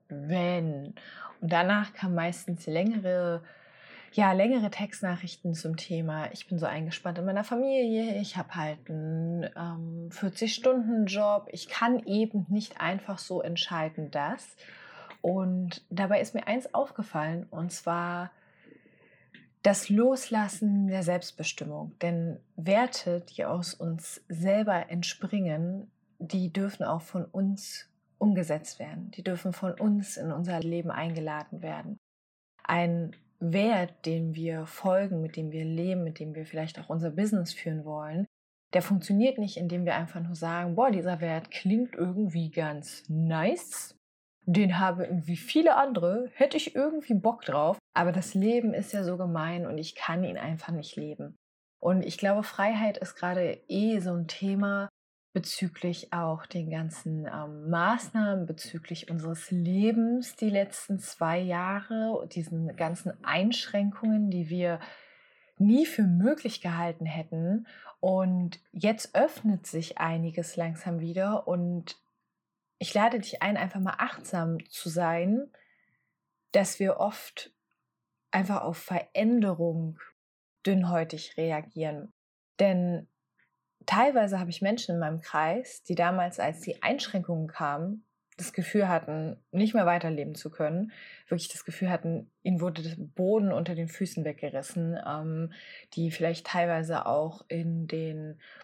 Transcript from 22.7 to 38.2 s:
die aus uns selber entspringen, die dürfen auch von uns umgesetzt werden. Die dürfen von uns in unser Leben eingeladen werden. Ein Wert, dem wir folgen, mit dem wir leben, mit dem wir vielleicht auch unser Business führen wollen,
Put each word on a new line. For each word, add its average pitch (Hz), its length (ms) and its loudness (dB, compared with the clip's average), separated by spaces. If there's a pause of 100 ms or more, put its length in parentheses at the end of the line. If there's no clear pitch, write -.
die - 240 -8
aus 170 300 -2
uns 165 560 -6
selber 190 600 2
entspringen, 175 1040 -2 (260)
die 180 340 -2
dürfen 196 340 -2
auch 160 160 -2
von 175 240 -4
uns - 640 -4 (280)
umgesetzt 170 600 2
werden. 160 320 -10
Die - 100 -14
dürfen 180 300 -2
von 180 220 -2
uns 208 420 2
in 160 160 -4
unser 170 300 -2
Leben 165 300 -2
eingeladen 156 680 -4
werden. 156 360 -8 (680)
Ein 170 540 0 (240)
Wert, 185 640 2
dem 160 280 0
wir 160 320 -4
folgen, 190 560 2
mit 160 140 -4
dem 156 160 -4
wir 160 140 -6
leben, 170 400 0
mit 160 140 -6
dem 156 160 -8
wir 160 100 -8
vielleicht 160 340 -8
auch - 80 -14
unser 165 220 -2
Business 185 440 0
führen 156 300 -6
wollen, 151 420 -4 (480)